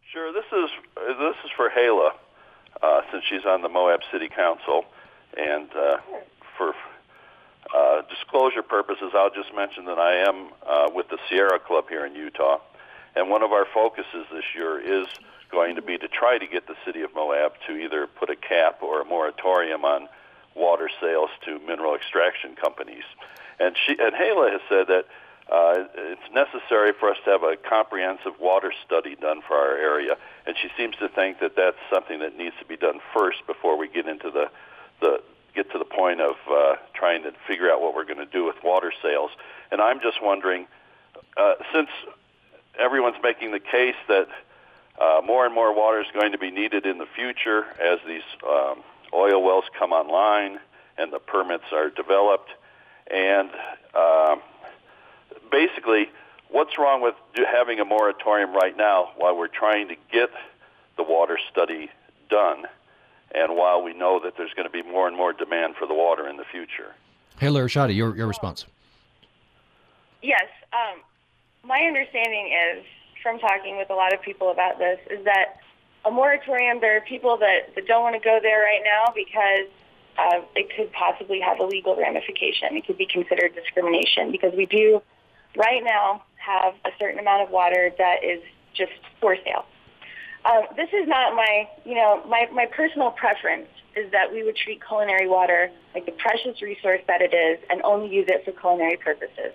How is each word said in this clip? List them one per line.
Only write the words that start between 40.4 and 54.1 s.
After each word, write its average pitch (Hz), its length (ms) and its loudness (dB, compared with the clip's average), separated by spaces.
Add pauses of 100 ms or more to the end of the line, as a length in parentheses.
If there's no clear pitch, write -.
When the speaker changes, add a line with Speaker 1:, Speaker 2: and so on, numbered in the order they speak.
Speaker 1:
uh, 202 160 4 (180)
since 156 180 0 (880)
everyone's 123 460 2
making 117 280 0
the 104 80 -4
case 123 360 0 (120)
that, 98 200 4 (720)
uh, 80 240 6
more 123 220 4
and 117 80 0
more 113 200 4
water 107 280 4
is 98 120 -6
going 104 200 2
to 101 40 -6
be 92 140 -6
needed 101 340 -2
in 92 120 -2
the 82 80 -10 (100)
future 113 500 -2 (160)
as 85 240 2
these, 82 160 -10 (240)
um, 67 380 0 (300)
oil 98 280 4
wells 92 220 4 (160)
come 87 140 0
online 98 640 2 (380)
and 80 160 -6
the 69 60 -8
permits 90 520 -4
are 78 180 0
developed. 98 600 2 (580)
And, 95 420 0 (440)
uh, 80 420 4 (1120)